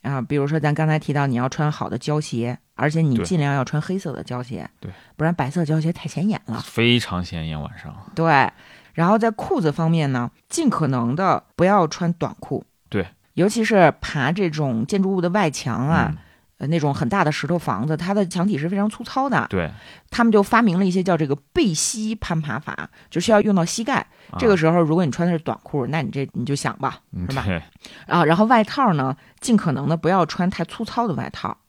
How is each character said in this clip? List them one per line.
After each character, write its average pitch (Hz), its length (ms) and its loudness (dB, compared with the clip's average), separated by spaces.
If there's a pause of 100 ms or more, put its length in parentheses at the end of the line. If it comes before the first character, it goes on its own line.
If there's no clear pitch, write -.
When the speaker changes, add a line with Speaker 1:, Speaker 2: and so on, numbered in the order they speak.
Speaker 1:
嗯。 139 120 -4
Speaker 2:
啊， 131 60 -2
比 131 140 -4
如 143 120 0
说 156 120 -2
咱 147 160 0
刚 156 120 0
才 156 120 2
提 151 140 -4
到 139 160 0
你 123 80 0
要 123 120 0
穿 151 220 -2
好 - 180 -6
的 107 80 -6
胶 151 240 -2
鞋， 123 380 -4 (160)
而 143 160 0
且 160 100 0
你 139 180 4
尽 92 200 0
量 143 160 0
要 135 100 0
穿 151 160 -2
黑 185 160 -4
色 175 160 -6
的 - 120 -10
胶 123 180 -8
鞋， 110 260 -12 (120)
Speaker 1:
对。 - 100 -12
对。 - 40 -18 (220)
Speaker 2:
不 147 60 -2
然 165 100 2
白 135 160 -2
色 170 160 -2
胶 156 160 0
鞋 165 120 0
太 - 160 -8
显 175 200 -2
眼 202 180 -2
了。 113 180 -6
Speaker 1:
非 120 340 2
常 90 260 -4
显 82 220 -8
眼， 78 140 -6
晚 71 180 -8
上。 - 160 -16 (220)
Speaker 2:
对， 147 340 4 (440)
然 170 140 2
后 220 80 4
在 226 140 2
裤 302 300 -2
子 156 100 2
方 165 180 0
面 160 220 2
呢， 123 200 -2 (180)
尽 320 200 0
可 160 200 0
能 123 260 0
的 170 300 0 (100)
不 175 100 2
要 190 220 4
穿 170 260 -4
短 - 280 -4
裤。 - 240 -8 (240)
Speaker 1:
对。 92 180 -2 (280)
Speaker 2:
尤 175 140 2
其 220 160 0
是 196 360 6
爬 143 320 -2
这 180 180 0
种 135 340 -2
建 196 160 -2
筑 190 140 0
物 185 60 0
的 175 100 0
外 190 180 2
墙 131 400 -4
啊， 147 240 2
Speaker 1:
嗯。 - 60 -8 (400)
Speaker 2:
呃， - 80 -6
那 165 140 0
种 143 120 0
很 135 160 -2
大 190 140 0
的 151 80 2
石 147 160 -4
头 175 100 0
房 123 300 -2
子， 156 100 0
它 175 160 -4
的 202 140 2
墙 180 180 -2
体 196 140 0
是 156 100 -2
非 196 80 -2
常 208 140 0
粗 233 140 -14
糙 269 260 -4
的。 160 180 0
Speaker 1:
对。 87 220 -2 (400)
Speaker 2:
他 233 140 2
们 226 80 6
就 202 100 6
发 226 180 4
明 190 160 4
了 196 80 2
一 185 60 2
些 185 100 2
叫 175 160 2
这 156 80 2
个 139 120 0 (160)
背 254 200 2
膝 220 440 -4
攀 165 240 -4
爬 139 180 -6
法， - 320 -10 (180)
就 165 120 -2
需 220 100 0
要 208 100 8
用 208 140 2
到 170 100 4
膝 226 200 -4
盖。 247 200 0 (280)
Speaker 1:
啊。 - 80 -8
Speaker 2:
这 240 80 4
个 196 80 6
时 160 120 4
候 170 120 4
如 156 160 2
果 180 80 2
你 127 80 -2
穿 175 120 -2
的 175 80 2
是 165 120 0
短 113 180 -4
裤， 139 240 -4
那 143 160 -4
你 139 80 -6
这， 139 220 -6
你 123 120 -4
就 139 120 -2
想 - 240 -4
吧， 131 180 -4 (140)
Speaker 1:
嗯， 90 180 -6
Speaker 2:
是 135 60 -4
吧？ 127 100 -4
Speaker 1:
对。 90 160 -2 (440)
Speaker 2:
啊， 170 180 2
然 160 120 4
后 214 100 4
外 226 180 6
套 254 300 2
呢， 131 220 -2 (220)
尽 233 180 2
可 175 140 2
能 135 180 -2
的 165 80 2
不 160 120 -2
要 180 180 4
穿 185 240 -2
太 170 140 -6
粗 - 200 -8
糙 233 220 -2
的 170 80 -2
外 - 160 -6
套 - 260 -8 (120)